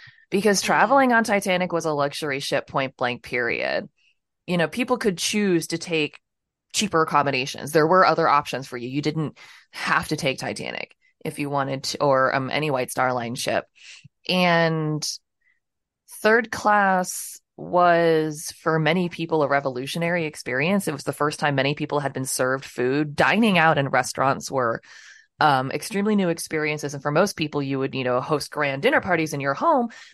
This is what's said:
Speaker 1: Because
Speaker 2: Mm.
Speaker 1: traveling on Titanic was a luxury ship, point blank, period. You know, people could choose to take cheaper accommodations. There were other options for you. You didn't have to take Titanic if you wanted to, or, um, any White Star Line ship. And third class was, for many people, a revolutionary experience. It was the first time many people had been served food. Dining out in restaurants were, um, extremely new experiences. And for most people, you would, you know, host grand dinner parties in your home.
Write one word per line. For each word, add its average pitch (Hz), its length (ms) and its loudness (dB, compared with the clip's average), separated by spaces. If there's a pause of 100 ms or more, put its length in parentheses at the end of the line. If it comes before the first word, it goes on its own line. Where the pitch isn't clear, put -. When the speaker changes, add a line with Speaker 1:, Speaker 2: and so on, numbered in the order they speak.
(300)
Speaker 1:
Because 196 320 2
Speaker 2:
Mm. - 40 -4
Speaker 1:
traveling 226 460 4
on 226 140 4
Titanic 185 480 0
was 165 120 -2
a 160 60 0
luxury 143 480 -2
ship, 139 260 -2
point 135 300 -4
blank, 123 260 -2
period. 92 680 -2 (580)
You 180 100 -2
know, 160 120 2
people 247 280 -2
could 202 200 -2
choose 196 500 0
to 165 100 -6
take 160 420 -4 (540)
cheaper 180 280 0
accommodations. 143 720 0
There 156 120 6
were 185 200 6
other 160 240 4
options 139 360 0
for 123 120 -12
you. 120 100 -8
You 139 140 -4
didn't 151 360 -4 (340)
have 165 360 -2
to 156 80 -2
take 135 240 -2
Titanic - 560 -8 (300)
if 147 120 -6
you 143 120 -4
wanted 139 340 -2
to, - 180 -4
or, 131 320 4
um, 131 160 -2
any 151 220 -2
White 127 200 -2
Star 127 220 0
Line 120 220 -4
ship. - 300 -2 (640)
And 165 760 2 (1160)
third 220 300 2
class 196 880 0 (180)
was, 165 1040 2
for 160 180 2
many 170 300 2
people, 165 340 -2
a 135 40 2
revolutionary 139 800 -2
experience. 151 600 -2
It 156 60 -4
was 143 100 -10
the 143 100 -4
first 151 260 -2
time 147 160 0
many 139 200 0
people 147 240 -4
had 139 140 -4
been 131 120 -6
served 131 400 -2
food. 143 500 -2
Dining 180 420 4
out 160 200 4
in 139 120 0
restaurants 131 600 0
were, 123 320 -2 (580)
um, 135 320 2
extremely 202 440 -2
new 190 140 2
experiences. 151 640 -4
And 139 80 -10
for 147 100 -2
most 180 240 2
people, 151 280 -2
you 135 160 -2
would, 131 160 -2
you 131 80 -4
know, 123 180 0
host 139 300 -4
grand 139 320 -4
dinner 269 180 2
parties 160 320 -2
in 143 60 -4
your 139 160 0
home. 285 340 2 (240)